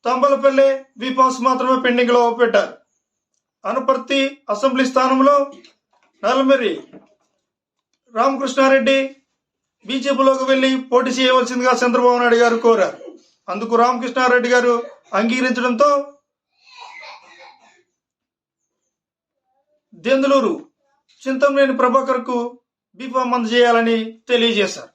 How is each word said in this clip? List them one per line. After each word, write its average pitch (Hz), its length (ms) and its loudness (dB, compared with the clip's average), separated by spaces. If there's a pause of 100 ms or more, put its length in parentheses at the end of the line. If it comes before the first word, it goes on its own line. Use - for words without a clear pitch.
తంబలపల్లె 269 600 2 (320)
బీ 247 160 -8
ఫామ్స్ 254 300 2
మాత్రమే 254 400 0
పెండింగ్లో 247 340 2 (220)
పెట్టారు. 220 320 0 (960)
అనపర్తి 269 500 -2 (340)
అసెంబ్లీ 254 360 -2
స్థానంలో 262 440 2 (920)
నల్లమెర్రి 254 480 0 (1500)
రామకృష్ణారెడ్డి 269 760 2 (920)
బీజేపీలోకి 262 640 0
వెళ్లి 262 180 2 (220)
పోటీ 247 260 2
చేయవలసిందిగా 254 640 0
చంద్రబాబు 240 400 2
నాయుడు 233 220 2
గారు 233 220 2
కోరారు. 208 320 2 (560)
అందుకు 220 280 -6
రామకృష్ణారెడ్డి 247 720 0
గారు 247 200 2 (440)
అంగీకరించడంతో 247 720 0 (4000)
దెందులూరు 269 480 2 (680)
చింతమనేని 269 580 0
ప్రభాకర్కు 254 560 -2 (640)
బీ 262 160 -14
ఫామ్ 247 240 -2
అందజేయాలని 233 580 2 (340)
తెలియజేశారు. 208 640 -2